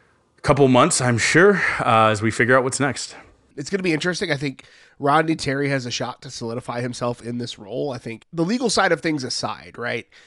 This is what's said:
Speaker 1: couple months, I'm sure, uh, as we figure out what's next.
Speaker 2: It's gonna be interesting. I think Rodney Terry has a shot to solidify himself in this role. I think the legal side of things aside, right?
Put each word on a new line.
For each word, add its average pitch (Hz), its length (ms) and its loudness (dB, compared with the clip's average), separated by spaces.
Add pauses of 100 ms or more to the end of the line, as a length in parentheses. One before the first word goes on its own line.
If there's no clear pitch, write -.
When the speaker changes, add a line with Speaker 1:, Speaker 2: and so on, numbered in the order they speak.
(440)
Speaker 1:
couple 139 260 4
months, 131 320 4
I'm 123 160 2
sure, 180 440 4 (180)
uh, 113 300 4
as 107 120 0
we 110 100 0
figure 123 260 4
out 127 60 4
what's 131 160 -4
next. - 380 -4 (400)
Speaker 2:
It's 143 120 -10
gonna 190 140 -4
be 180 80 0
interesting. 170 400 -2
I 143 60 0
think 135 260 -8 (340)
Rodney 156 380 2
Terry 139 320 -2
has 135 180 -2
a 120 60 -8
shot 123 300 -6
to 139 80 -18
solidify 120 500 -8
himself 120 420 -6
in 120 160 -8
this 117 220 -8
role. 127 320 -6
I 120 60 -8
think 113 340 -14
the 165 140 0
legal 240 240 0
side 190 240 2
of 156 80 -2
things 151 240 -2
aside, 104 520 -8
right? 120 300 -8 (200)